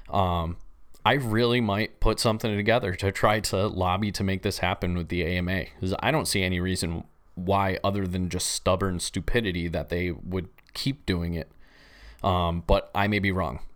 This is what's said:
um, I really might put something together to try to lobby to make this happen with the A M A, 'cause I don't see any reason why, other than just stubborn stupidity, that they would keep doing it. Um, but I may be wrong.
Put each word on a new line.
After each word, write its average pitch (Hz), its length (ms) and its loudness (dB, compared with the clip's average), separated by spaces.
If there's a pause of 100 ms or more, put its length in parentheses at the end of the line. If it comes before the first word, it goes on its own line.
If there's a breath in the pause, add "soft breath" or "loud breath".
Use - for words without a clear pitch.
um, 87 480 0 (460)
I 113 100 6
really 120 480 2
might 104 380 0
put 110 200 4
something 110 360 0
together 104 400 2
to 98 160 0
try 107 280 2
to 101 260 0
lobby 92 460 0
to 101 120 -4
make 95 200 0
this - 160 -2
happen 90 360 0
with 85 120 -2
the 87 160 0
A 90 140 0
M 87 120 0
A, 92 300 -2
'cause 92 180 -2
I 123 140 2
don't 151 160 0
see 98 160 0
any 92 160 0
reason 90 460 -2 (280)
why, 98 500 0
other 98 220 0
than 92 240 -2
just 87 220 -4
stubborn 92 480 0
stupidity, 90 680 -2
that 76 220 -4
they 87 220 0
would 90 380 -6 (260)
keep - 320 -4
doing 85 260 -2
it. 80 180 -6 (720 loud breath)
Um, 87 440 2
but 98 260 4
I 101 140 2
may 104 100 2
be 98 140 2
wrong. 87 300 -2 (140)